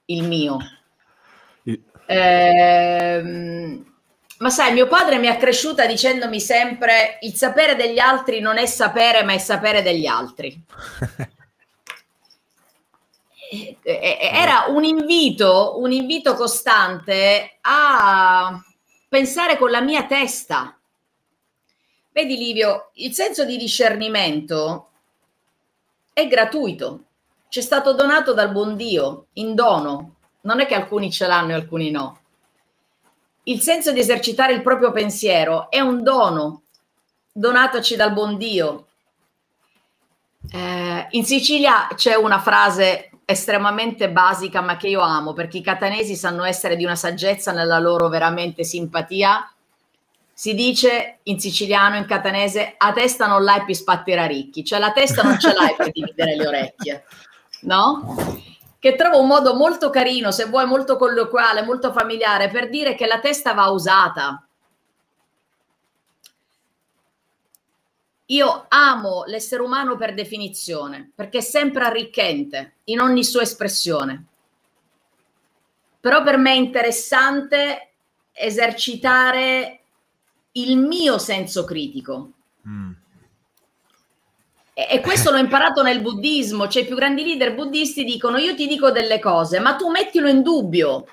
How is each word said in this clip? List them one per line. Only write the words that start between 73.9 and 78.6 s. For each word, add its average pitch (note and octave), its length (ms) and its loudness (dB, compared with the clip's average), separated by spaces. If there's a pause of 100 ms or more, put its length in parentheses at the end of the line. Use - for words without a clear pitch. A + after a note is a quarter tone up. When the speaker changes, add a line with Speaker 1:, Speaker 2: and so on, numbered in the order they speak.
Speaker 1:
Però C#4+ 240 2
per C#4 140 4
me C4 160 4
è - 20 2
interessante C4+ 1300 0 (420)
esercitare B3+ 1500 -2 (760)